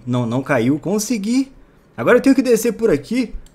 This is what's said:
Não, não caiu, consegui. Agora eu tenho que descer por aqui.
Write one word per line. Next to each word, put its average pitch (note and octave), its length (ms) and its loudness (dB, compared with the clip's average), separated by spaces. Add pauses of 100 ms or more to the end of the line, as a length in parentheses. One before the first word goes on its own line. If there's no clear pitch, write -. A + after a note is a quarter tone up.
Não, B2 200 -2
não B2 160 -2
caiu, C3+ 360 0
consegui. G#3+ 720 -2 (460)
Agora F3 220 4
eu A#3 40 0
tenho C4+ 140 4
que C4+ 60 2
descer A#3 300 0
por G#3+ 180 0
aqui. G#3+ 440 -2 (200)